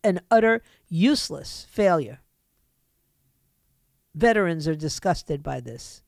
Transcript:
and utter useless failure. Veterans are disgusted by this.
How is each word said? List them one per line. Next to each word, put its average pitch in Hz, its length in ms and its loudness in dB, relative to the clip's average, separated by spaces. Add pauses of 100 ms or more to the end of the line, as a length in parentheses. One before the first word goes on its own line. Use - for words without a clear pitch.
and 180 180 0 (100)
utter 226 320 4 (240)
useless 175 840 -2
failure. 160 520 0 (1900)
Veterans 170 520 2
are 160 80 0
disgusted 151 680 -4
by 131 160 -8
this. 120 480 -18